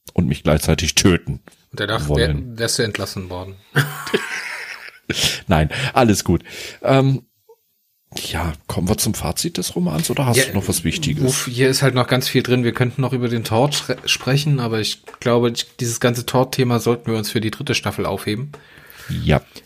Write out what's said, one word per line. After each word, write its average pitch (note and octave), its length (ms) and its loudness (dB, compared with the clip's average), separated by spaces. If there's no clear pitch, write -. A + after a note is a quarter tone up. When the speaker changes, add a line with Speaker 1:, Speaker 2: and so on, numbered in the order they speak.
Speaker 1:
und E2+ 140 2
mich D2+ 160 -2
gleichzeitig D#2 520 2
töten - 440 2
Speaker 2:
Und - 80 -14
danach G#2+ 220 -2
wär-, D2 80 -4
Speaker 1:
wollen. D#2+ 500 0
Speaker 2:
wärst A2+ 200 -2
du A#2+ 40 2
entlassen G2 460 -6
worden. F#2 260 -10
<laughs> - 1700 -6
Speaker 1:
Nein, D#2 220 4
alles A2+ 320 4
gut. E2+ 180 2
Ähm, C3+ 440 2
ja, - 260 -4
kommen - 220 -4
wir G#2+ 80 2
zum - 160 0
Fazit - 440 -4
des - 180 -6
Romans E3+ 340 -2
oder C#3 160 0
hast B2 120 4
Speaker 2:
Ja, C3 80 4
Speaker 1:
du - 80 -8
noch G2 140 -2
was F2+ 160 -2
Wichtiges? - 640 0
Speaker 2:
wo, B2 40 -8
hier B2+ 180 4
ist - 120 2
halt C3 140 4
noch B2 120 2
ganz B2+ 200 0
viel B2+ 160 2
drin. B2 200 2
Wir A#2 100 2
könnten B2 280 0
noch B2 120 0
über B2 160 0
den A#2 160 -2
Tod C3 300 2
schre-, - 300 -4
sprechen, C#3+ 540 2
aber A2+ 200 0
ich - 240 -4
glaube, A#2+ 300 4
ich, - 140 -6
dieses A#2 240 -2
ganze A#2+ 240 2
Tod-Thema B2+ 540 2
sollten A#2 300 0
wir A2+ 80 0
uns G#2+ 140 -4
für A2 100 0
die G#2+ 100 -2
dritte C3+ 220 -4
Staffel G2+ 320 -2
aufheben. G#2 460 -4
Speaker 1:
Ja. D#2 180 4